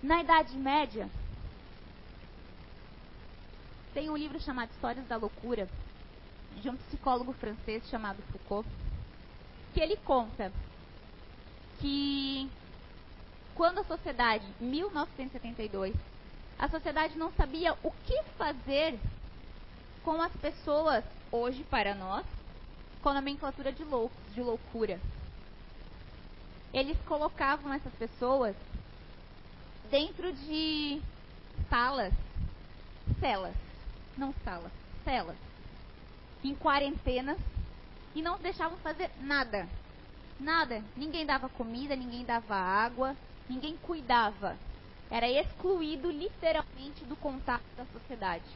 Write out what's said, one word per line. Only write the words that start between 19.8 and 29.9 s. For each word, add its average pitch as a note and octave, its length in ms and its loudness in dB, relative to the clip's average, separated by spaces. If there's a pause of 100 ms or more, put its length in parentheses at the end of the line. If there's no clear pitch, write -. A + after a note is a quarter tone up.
com D#4+ 180 4
as E4+ 160 4
pessoas, D4+ 680 4 (280)
hoje B3 340 2
para G3+ 280 4
nós, G3 320 -2 (760)
com D4 60 8
a C#4 40 6
nomenclatura C#4 580 0
de C4 120 -6
loucos, B3 340 0 (160)
de A#3 80 -2
loucura. A3+ 580 0 (1700)
Eles C4+ 320 4
colocavam D4 680 2
essas C#4 220 -2
pessoas B3 600 2 (1400)